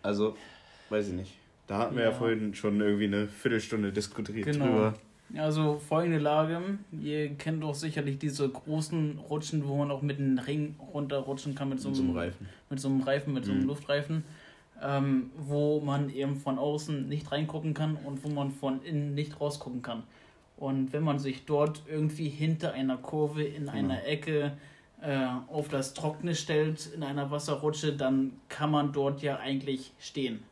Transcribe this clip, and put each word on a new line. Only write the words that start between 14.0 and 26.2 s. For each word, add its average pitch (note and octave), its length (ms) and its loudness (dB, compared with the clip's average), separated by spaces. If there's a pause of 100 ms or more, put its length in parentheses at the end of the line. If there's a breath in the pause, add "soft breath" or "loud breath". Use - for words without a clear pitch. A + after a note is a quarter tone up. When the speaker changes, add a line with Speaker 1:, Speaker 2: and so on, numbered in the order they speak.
Speaker 2:
ähm, C#3 560 2
wo D3 440 2
man C#3+ 280 0
eben C#3 280 -2
von C3+ 200 -2
außen D3 500 -2
nicht C#3+ 240 -4
reingucken D#3 440 -2
kann D#3 220 0
und C#3 260 -8
wo D3 60 -4
man C#3 200 0
von C3+ 320 -2
innen D3 320 -2
nicht D3 260 -4
rausgucken C3+ 440 -4
kann. A2+ 180 -6 (560 loud breath)
Und C3+ 360 0
wenn D3+ 100 0
man C#3+ 160 2
sich C#3 260 -4
dort D3+ 420 2
irgendwie D3+ 420 0
hinter D#3+ 440 0
einer C3 240 0
Kurve D3+ 460 0
in D3 240 -4
Speaker 1:
Genau. C#3 100 -6
Speaker 2:
einer C3+ 300 0
Ecke D3+ 500 0 (440 loud breath)
äh, C3+ 240 2 (260)
auf D3 180 -2
das C3+ 240 -2
Trockene D#3 420 -2